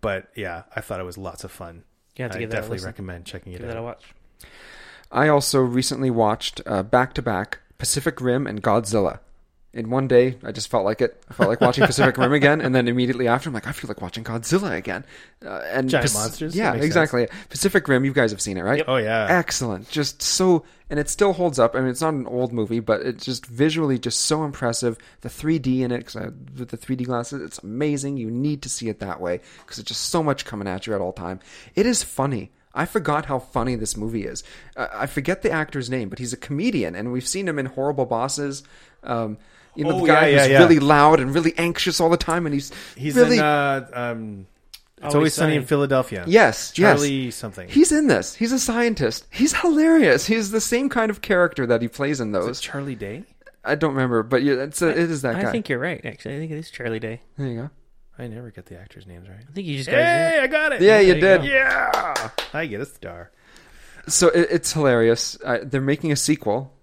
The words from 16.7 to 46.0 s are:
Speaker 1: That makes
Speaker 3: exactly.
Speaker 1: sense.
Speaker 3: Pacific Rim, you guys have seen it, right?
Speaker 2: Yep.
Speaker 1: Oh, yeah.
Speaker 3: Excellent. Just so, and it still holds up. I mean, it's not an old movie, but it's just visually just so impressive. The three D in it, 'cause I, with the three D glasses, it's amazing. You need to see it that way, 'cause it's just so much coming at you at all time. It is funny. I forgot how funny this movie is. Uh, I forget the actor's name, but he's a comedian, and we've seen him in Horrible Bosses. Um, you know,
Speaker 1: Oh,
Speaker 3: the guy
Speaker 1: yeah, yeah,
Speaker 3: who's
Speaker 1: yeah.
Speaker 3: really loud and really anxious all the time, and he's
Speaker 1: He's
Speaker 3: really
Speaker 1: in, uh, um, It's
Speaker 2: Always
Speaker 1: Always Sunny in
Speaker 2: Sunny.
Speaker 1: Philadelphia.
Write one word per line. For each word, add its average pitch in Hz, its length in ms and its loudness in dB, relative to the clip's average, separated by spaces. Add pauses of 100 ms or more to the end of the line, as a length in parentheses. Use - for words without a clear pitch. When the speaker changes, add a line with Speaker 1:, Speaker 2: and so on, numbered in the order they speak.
Speaker 1:
That - 40 -2
makes 143 100 0
Speaker 3:
exactly. 147 420 2
Speaker 1:
sense. - 40 -14 (180)
Speaker 3:
Pacific - 360 0
Rim, 135 180 2
you 135 100 0
guys 120 180 4
have 98 80 -8
seen 98 160 -4
it, 87 60 -4
right? 117 160 0
Speaker 2:
Yep. 156 100 -2
Speaker 1:
Oh, 131 80 2
yeah. 110 320 0
Speaker 3:
Excellent. 123 640 -2
Just - 320 -4
so, 185 420 2 (240)
and 147 100 -2
it 147 120 -2
still 196 240 2
holds 175 240 0
up. 117 180 4
I 131 40 0
mean, 131 100 0
it's 123 100 -6
not 160 140 0
an 131 120 -6
old 123 260 -4
movie, 113 280 -2
but 110 220 0
it's - 240 -6
just 127 200 -6
visually 143 520 0
just - 220 -4
so 156 240 -2
impressive. 120 520 -4 (240)
The 123 80 -12
three 156 300 -2
D 131 240 0
in 123 100 -2
it, 120 140 -6
'cause - 100 -14
I, 92 80 -8 (340)
with 123 120 -12
the 120 80 -10
three - 180 -6
D 127 80 -6
glasses, 123 380 -6
it's - 160 -14
amazing. 139 580 -4
You 113 140 -6
need 139 320 -4
to 123 80 -12
see - 180 -6
it 104 120 -8
that 87 200 -8
way, 87 200 -4 (260)
'cause - 120 -18
it's 101 100 -12
just - 200 -8
so 170 140 -2
much 143 240 -2
coming 101 200 -10
at 95 200 -6
you 110 80 -4
at 98 80 -2
all 90 100 -4
time. 92 280 -10 (340)
It 202 120 0
is 240 160 0
funny. 135 480 -4 (240)
I 156 120 -2
forgot 151 400 -2
how 135 120 -4
funny 123 380 -4
this 107 220 -6
movie 110 260 -6
is. - 180 -10 (340)
Uh, 127 160 -6
I 107 140 -6
forget 151 360 -4
the 202 80 0
actor's 147 400 -4
name, 123 180 -4
but 95 100 -12
he's 123 140 -8
a 123 60 -8
comedian, 143 560 -2
and 113 180 -6
we've 127 160 -6
seen 196 180 -4
him 156 120 -4
in 131 80 -4
Horrible 131 400 -2
Bosses. 135 560 -4 (420)
Um, 113 320 -4 (380)
you 151 100 -4
know, 165 120 0
Speaker 1:
Oh, 180 40 0
Speaker 3:
the 170 60 2
guy 156 220 6
Speaker 1:
yeah, 139 80 6
yeah, - 60 8
Speaker 3:
who's 131 80 6
Speaker 1:
yeah. 135 80 8
Speaker 3:
really 165 220 10
loud 147 400 8
and 131 120 -2
really 165 240 2
anxious 170 440 -2
all 165 100 4
the 175 60 4
time, 170 300 -2
and 147 80 -2
he's 139 180 -6 (240)
Speaker 1:
He's 139 180 -6
Speaker 3:
really 247 240 6
Speaker 1:
in, 151 60 4
uh, 143 480 2
um, 113 540 -8 (500)
It's - 80 -20
Speaker 2:
Always 147 100 -4
Speaker 1:
Always 151 200 4
Sunny 156 200 2
in 147 60 0
Speaker 2:
Sunny. 131 80 -8
Speaker 1:
Philadelphia. 135 580 0